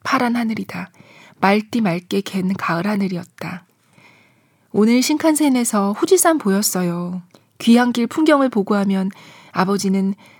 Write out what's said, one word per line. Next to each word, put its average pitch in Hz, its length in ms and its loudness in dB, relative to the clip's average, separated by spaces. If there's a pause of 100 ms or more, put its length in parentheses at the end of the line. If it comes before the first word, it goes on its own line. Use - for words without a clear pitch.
파란 247 320 -2
하늘이다. 208 560 -6 (480)
맑디 214 420 0
맑게 190 400 -2
갠 190 320 -4
가을 175 340 -4
하늘이었다. 180 760 -6 (1080)
오늘 233 280 4
신칸센에서 269 880 0
후지산 330 480 2
보였어요. 180 840 -2 (380)
귀향길 240 480 4
풍경을 294 420 2
보고 208 240 -2
하면 196 380 0 (400)
아버지는 196 640 0 (240)